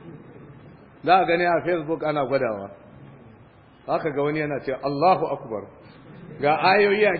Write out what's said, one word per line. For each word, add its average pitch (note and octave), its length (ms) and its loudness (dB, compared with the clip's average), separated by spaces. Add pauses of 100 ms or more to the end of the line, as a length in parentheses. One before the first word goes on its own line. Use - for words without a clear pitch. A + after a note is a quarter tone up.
(1040)
Za E3+ 140 6
a F3+ 80 2
gani E3+ 200 2
a E3+ 200 2
Facebook D#3+ 380 -2
ana D3+ 220 -2
gwadawa. A#2 440 -2 (1160)
Haka D#3+ 240 -2
ga C#3 120 -2
wani D3+ 160 -2
yana D3 200 -4
ce, C3 140 -6
"Allahu D3 520 2
Akbar." A#2 380 -8 (800)
Ga D3+ 200 2
ayoyi G3+ 440 4
a F3+ 140 2